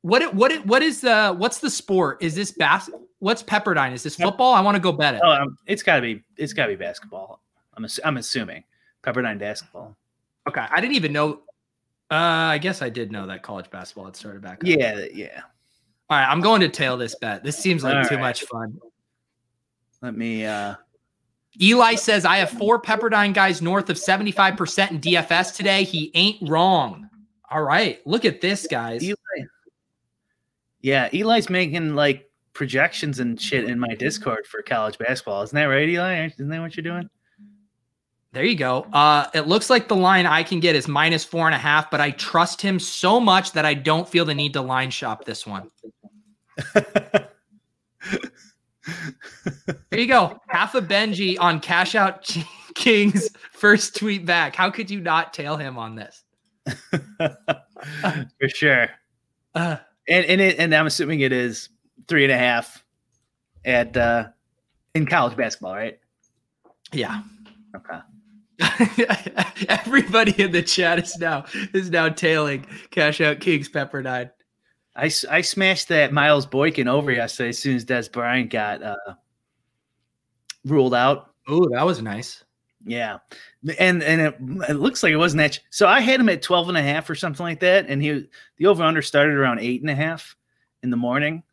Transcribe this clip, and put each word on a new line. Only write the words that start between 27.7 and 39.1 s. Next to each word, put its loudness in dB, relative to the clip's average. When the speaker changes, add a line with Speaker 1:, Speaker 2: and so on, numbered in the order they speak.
Speaker 1:
look -2
at 0
this, -4
guys. -4
Speaker 2:
Eli. -4
Yeah, 2
Eli's 2
making, -2
like, 0
projections -2
and -4
shit -2
in -4
my -4
Discord -4
for -12
college -4
basketball. -4
Isn't -8
that 2
right, 2
Eli? -2
Isn't -10
that -8
what -12
you're -8
doing? -8
Speaker 1:
There -4
you 0
go. -2
Uh, 4